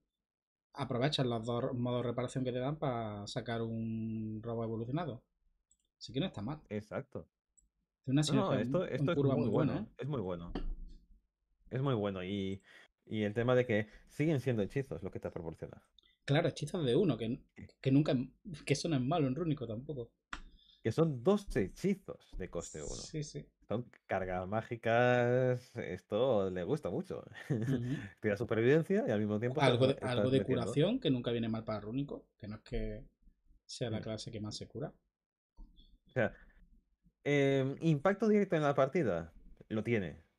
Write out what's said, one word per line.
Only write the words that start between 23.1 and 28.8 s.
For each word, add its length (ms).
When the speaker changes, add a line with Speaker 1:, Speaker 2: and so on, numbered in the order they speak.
Speaker 1:
sí. 220
Speaker 2:
Son 220
cargas 400
mágicas, 1300
esto 720
le 140
gusta 260
mucho. 340
<laughs> 180
Speaker 1:
Ujú. 420
Speaker 2:
Tira 160
supervivencia 720